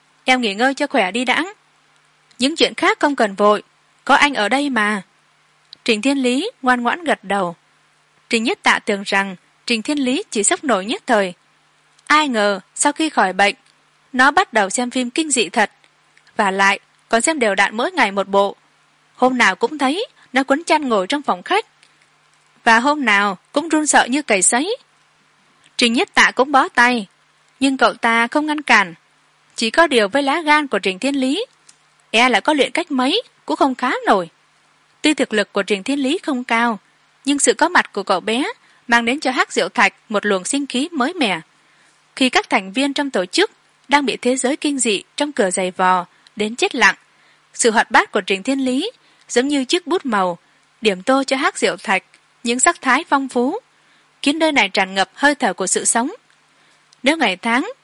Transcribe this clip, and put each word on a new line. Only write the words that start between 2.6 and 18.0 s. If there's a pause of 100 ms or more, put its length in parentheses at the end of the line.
khác
không
cần
vội, (420)
có
anh
ở
đây
mà." (840)
Trình
Thiên
Lý (120)
ngoan
ngoãn
gật
đầu. (720)
Trình
Nhất
Tạ
tưởng
rằng (300)
Trình
Thiên
Lý
chỉ
sốc
nổi
nhất
thời. (720)
Ai
ngờ, (140)
sau
khi
khỏi
bệnh, (580)
nó
bắt
đầu
xem
phim
kinh
dị
thật, (640)
và
lại (300)
còn
xem
đều
đặn
mỗi
ngày